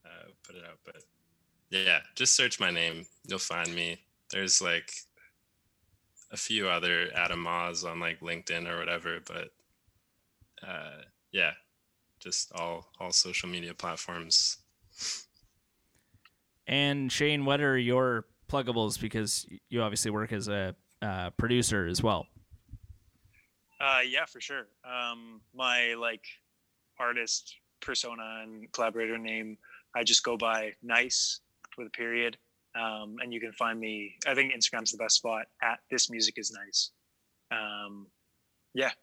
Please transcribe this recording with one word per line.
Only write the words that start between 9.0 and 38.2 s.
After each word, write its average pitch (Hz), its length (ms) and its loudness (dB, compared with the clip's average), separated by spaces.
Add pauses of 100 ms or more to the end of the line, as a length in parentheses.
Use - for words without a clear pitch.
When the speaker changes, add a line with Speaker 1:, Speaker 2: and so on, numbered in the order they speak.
Speaker 1:
but, 85 300 -10 (1120)
uh, 76 360 -12 (280)
yeah, 87 200 0 (680)
just - 340 -4
all, 85 340 -6 (120)
all 90 120 -6
social 90 380 2
media 87 260 -6
platforms. 85 840 0 (2000)
Speaker 2:
And 139 460 2
Shane, 147 340 4
what 139 160 4
are 135 160 6
your 123 480 4 (240)
pluggables? 117 500 2
Because 107 520 -2
y-, - 80 -18 (100)
you 120 140 0
obviously 107 260 0
work 107 220 0
as 104 160 -2
a, 98 280 -2 (280)
uh, 92 280 -2
producer 117 540 4
as 90 160 0
well. 104 240 2 (1500)
Speaker 3:
Uh, 135 280 4
yeah, 135 180 2
for 123 160 -16
sure. 135 260 -6 (160)
Um, 117 580 -8 (120)
my, 123 400 4
like, 117 320 -4 (720)
artist 120 600 -2 (220)
persona 113 640 -4
and 110 300 -14
collaborator 113 480 0
name, 110 380 -4 (360)
I 120 100 0
just - 200 6
go 120 140 0
by 110 340 2 (100)
Nice 120 600 2 (360)
with 120 100 -8
a 104 40 -14
period. 117 460 -2 (380)
Um, 110 460 -6
and 123 100 -8
you 117 80 -4
can 113 120 -8
find 113 280 -2
me, 107 360 -6 (100)
I 139 80 2
think 135 180 4
Instagram's 117 400 0
the 110 60 -6
best 110 200 2
spot, 113 280 0 (160)
at 117 180 0 (120)
This 127 180 2
Music 110 280 -2
Is 110 140 -6
Nice. 101 380 -4 (600)
Um, 104 560 -8 (640)